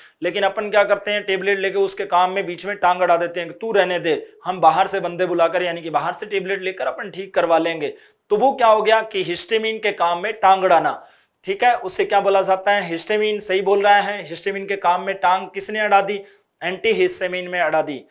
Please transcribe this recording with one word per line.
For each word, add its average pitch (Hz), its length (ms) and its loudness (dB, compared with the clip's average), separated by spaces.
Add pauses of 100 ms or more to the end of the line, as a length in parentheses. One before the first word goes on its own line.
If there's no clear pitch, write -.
(240)
लेकिन 175 200 -2
अपन 202 260 -2
क्या 202 140 4
करते 202 280 0
हैं, 208 120 -2
टेबलेट 196 360 0
लेके 190 180 -2
उसके 196 280 -2
काम 185 260 2
में 190 140 -4
बीच 170 200 -10
में 202 100 -6
टांग 180 260 2
अड़ा 175 160 4
देते 170 220 -2
हैं 170 100 -8
कि - 120 -16
तू 226 100 -6
रहने 180 280 2
दे, 156 340 -4 (120)
हम 185 160 -4
बाहर 170 260 4
से 190 120 -4
बंदे 175 260 -4
बुलाकर, 170 380 0
यानी 170 180 -4
कि 160 80 -10
बाहर 156 240 -2
से 196 120 -10
टेबलेट 196 360 -4
लेकर 190 260 -6
अपन 214 240 -8
ठीक 190 220 -14
करवा 170 240 2
लेंगे। 160 360 -2 (360)
तो 208 80 2
वो 247 140 4
क्या 254 160 2
हो 214 140 6
गया 220 200 4
कि 208 220 -4
हिस्टामिन 220 560 -4
के 208 120 -2
काम 175 280 0
में 208 140 -4
टांग 190 300 4
अड़ाना, 156 440 2 (360)
ठीक 196 200 -4
है, 240 120 4
उसे 196 300 -4
क्या 202 140 2
बोला 196 220 2
जाता 190 300 0
है? 202 180 0
हिस्टामिन। 214 500 -2
सही 190 220 -2
बोल 196 200 2
रहा 202 200 6
है, 196 260 -6
हिस्टामिन 196 400 -8
के 196 80 -4
काम 180 260 0
में 190 140 -4
टांग 190 340 0
किसने 214 300 -8
अड़ा 202 220 4
दी? 196 220 -4 (400)
एंटीहिस्टामिन 180 840 0
में 180 140 -4
अड़ा 156 200 2
दी। 139 300 -6